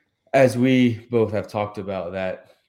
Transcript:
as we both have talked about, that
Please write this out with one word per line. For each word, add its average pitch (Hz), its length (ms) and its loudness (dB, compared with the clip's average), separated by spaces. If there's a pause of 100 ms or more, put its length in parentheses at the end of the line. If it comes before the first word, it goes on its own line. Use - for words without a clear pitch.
(320)
as 127 260 4
we 123 520 2
both 110 220 0
have 101 140 -4
talked 104 320 -6
about, 92 340 -8
that 95 440 -8 (120)